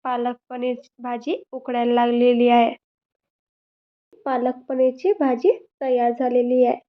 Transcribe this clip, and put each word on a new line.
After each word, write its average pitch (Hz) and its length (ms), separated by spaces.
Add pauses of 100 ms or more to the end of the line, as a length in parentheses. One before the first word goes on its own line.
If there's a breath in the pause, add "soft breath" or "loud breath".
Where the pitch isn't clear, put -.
पालक 247 320 (140)
पनीर 247 260 (220)
भाजी 247 440 (100)
उकडायला 240 420
लागलेली 240 540
आहे. 240 260 (1500)
पालक 254 300 (120)
पनीरची 262 440
भाजी 269 400 (280)
तयार 247 320
झालेली 247 520
आहे. 240 140 (100)